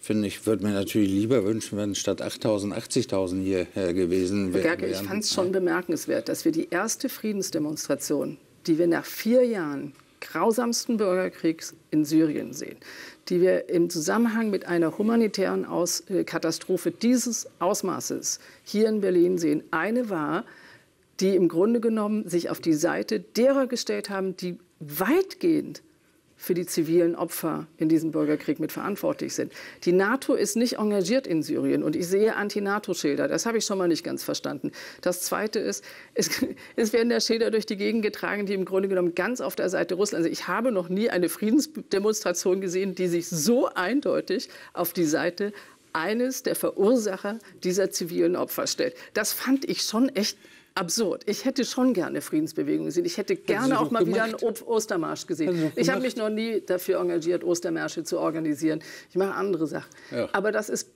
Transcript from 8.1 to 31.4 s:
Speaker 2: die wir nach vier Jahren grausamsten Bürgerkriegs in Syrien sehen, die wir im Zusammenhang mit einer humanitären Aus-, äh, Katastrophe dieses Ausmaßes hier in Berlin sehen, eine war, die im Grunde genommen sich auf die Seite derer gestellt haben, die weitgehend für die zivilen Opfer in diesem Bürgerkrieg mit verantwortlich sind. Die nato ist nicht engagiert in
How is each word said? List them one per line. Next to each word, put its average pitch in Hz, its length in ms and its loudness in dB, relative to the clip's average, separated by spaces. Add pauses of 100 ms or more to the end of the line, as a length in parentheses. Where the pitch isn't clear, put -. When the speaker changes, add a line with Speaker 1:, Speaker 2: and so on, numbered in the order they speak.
Speaker 2:
die 160 120 4
wir 170 100 4
nach 147 180 2
vier 247 400 4
Jahren 147 480 -4 (280)
grausamsten 226 760 0
Bürgerkriegs 180 760 0 (160)
in 156 160 2
Syrien 151 480 2
sehen, - 240 -12 (520)
die 175 120 4
wir 180 280 4
im 170 200 2
Zusammenhang 214 600 0
mit - 160 -4
einer 165 300 2
humanitären 208 680 2
Aus-, 170 440 -2
äh, 170 140 2
Katastrophe 170 680 -2
dieses 233 560 0 (120)
Ausmaßes 170 800 -2 (240)
hier 214 260 2
in 214 120 0
Berlin 185 360 4
sehen, 156 340 0
eine 214 380 0
war, 165 360 -2 (720)
die 190 160 4
im 175 120 6
Grunde 196 320 4
genommen 214 480 0
sich 175 220 0
auf - 100 -4
die 165 140 4
Seite 190 460 0
derer 262 480 4
gestellt 214 420 -4
haben, 190 260 -4
die 180 220 -6 (220)
weitgehend 170 1000 0 (540)
für - 200 -2
die 175 100 -2
zivilen 170 500 4
Opfer 160 520 -4 (100)
in 160 100 2
diesem 160 220 4
Bürgerkrieg 151 500 0
mit 156 120 -4
verantwortlich 156 640 -4
sind. - 180 -4 (300)
Die - 80 4
nato 208 420 4
ist 208 220 0
nicht 240 240 0
engagiert 214 480 2
in 160 160 0